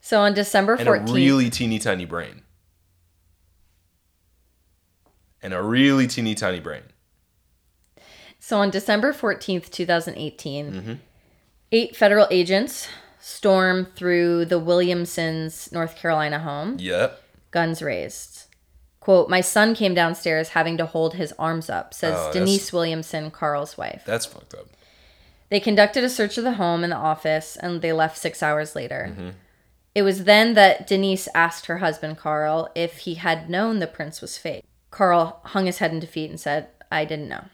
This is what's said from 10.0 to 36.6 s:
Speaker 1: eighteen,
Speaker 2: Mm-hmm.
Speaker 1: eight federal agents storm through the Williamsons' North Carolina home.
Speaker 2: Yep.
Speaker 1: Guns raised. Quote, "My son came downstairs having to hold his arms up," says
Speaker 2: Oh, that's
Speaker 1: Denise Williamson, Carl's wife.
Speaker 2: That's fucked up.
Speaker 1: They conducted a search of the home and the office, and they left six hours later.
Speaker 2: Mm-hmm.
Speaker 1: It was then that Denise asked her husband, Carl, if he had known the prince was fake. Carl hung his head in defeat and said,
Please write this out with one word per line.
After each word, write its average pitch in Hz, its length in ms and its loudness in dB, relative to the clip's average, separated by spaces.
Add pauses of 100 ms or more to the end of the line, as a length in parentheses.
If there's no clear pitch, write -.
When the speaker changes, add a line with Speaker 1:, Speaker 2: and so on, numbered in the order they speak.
Speaker 1:
eighteen, 147 560 -10
Speaker 2:
Mm-hmm. 110 200 -10 (800)
Speaker 1:
eight 226 240 2
federal 208 340 6
agents 185 580 0 (320)
storm 185 680 2 (100)
through 175 500 2
the 170 120 2
Williamsons' 170 1120 -2
North 165 240 -6
Carolina 156 440 -2
home. 160 380 -6
Speaker 2:
Yep. 92 440 -2 (280)
Speaker 1:
Guns 165 320 -2
raised. - 640 -10 (540)
Quote, 185 280 4
"My 185 120 2
son 214 340 4
came 196 200 0
downstairs 165 560 0
having 165 280 0
to 165 80 -2
hold 160 280 -2
his 175 240 -8
arms 165 320 -4
up," - 240 -6
says - 220 -2
Speaker 2:
Oh, 170 80 -2
that's 156 120 -6
Speaker 1:
Denise 190 360 0
Williamson, 160 580 -4
Carl's 147 480 -6
wife. - 280 -10
Speaker 2:
That's 117 200 -4
fucked - 280 -20
up. - 120 -18 (840)
Speaker 1:
They 202 120 0
conducted 208 440 4
a 254 60 0
search 220 280 -4
of 233 60 -4
the 254 100 0
home 170 300 0
and 175 80 -2
the 156 40 -4
office, 156 600 -2
and 175 260 -6
they 165 100 0
left 160 260 0
six - 240 -6
hours 151 340 -2
later. 131 340 -8
Speaker 2:
Mm-hmm. 90 200 -12 (640)
Speaker 1:
It 208 80 2
was 196 220 2
then 214 300 6
that 196 320 8
Denise 190 480 0
asked 170 320 2
her 170 120 -4
husband, 156 380 -4
Carl, 151 600 -2
if 170 220 -4
he 175 180 -8
had 165 340 -4
known 208 300 -2
the 165 80 -4
prince 156 320 -12
was - 180 -14
fake. 143 260 -10 (280)
Carl 175 540 2
hung 190 200 0
his 180 120 -4
head 170 140 0
in 160 80 -4
defeat 160 300 -8
and 156 100 -14
said, 151 280 -4 (220)